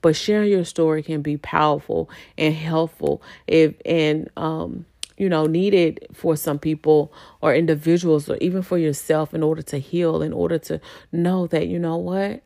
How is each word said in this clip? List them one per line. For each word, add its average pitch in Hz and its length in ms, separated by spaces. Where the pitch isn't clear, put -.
but 160 140
sharing 208 340
your 190 160
story 156 380
can 156 200
be 147 140
powerful 151 720
and 156 160
helpful 160 680
if, 160 260
and, 156 520
um, 160 500
you 196 100
know, 156 180
needed 170 680
for 165 220
some 151 220
people 151 540
or 151 100
individuals, 160 760
or - 60
even 180 260
for 180 160
yourself, 156 560
in 160 80
order 156 180
to 147 180
heal, 160 440
in 156 100
order 170 240
to 156 240
know 175 380
that, 165 180
you 175 140
know 165 160
what 190 500